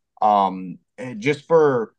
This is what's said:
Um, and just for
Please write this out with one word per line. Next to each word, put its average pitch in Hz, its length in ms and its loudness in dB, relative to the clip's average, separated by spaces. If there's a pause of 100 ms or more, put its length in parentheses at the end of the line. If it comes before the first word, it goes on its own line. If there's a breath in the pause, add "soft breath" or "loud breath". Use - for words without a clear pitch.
(220)
Um, 95 560 0 (200)
and 127 220 -12
just 143 260 -4
for 143 520 2